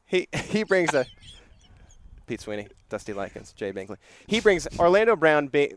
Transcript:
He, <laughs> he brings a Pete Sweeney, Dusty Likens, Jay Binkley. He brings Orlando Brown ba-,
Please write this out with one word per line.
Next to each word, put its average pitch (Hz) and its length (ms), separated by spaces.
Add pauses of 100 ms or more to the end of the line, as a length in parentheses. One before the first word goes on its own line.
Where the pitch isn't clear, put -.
He, - 260
<laughs> - 40
he 208 280
brings 180 300
a 131 140 (1200)
Pete 113 140
Sweeney, 104 260 (220)
Dusty 107 240
Likens, 98 400
Jay 98 200
Binkley. 98 240 (300)
He 214 140
brings 190 260 (120)
Orlando 196 380
Brown 151 320
ba-, 143 280